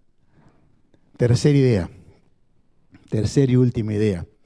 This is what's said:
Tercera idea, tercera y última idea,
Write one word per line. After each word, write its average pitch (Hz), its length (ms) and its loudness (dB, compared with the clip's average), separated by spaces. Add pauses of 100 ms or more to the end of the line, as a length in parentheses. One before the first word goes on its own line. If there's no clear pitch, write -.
(1160)
Tercera 123 400 2
idea, 123 340 0 (1160)
tercera 123 440 0
y 127 40 2
última 113 380 0
idea, 101 320 -2 (200)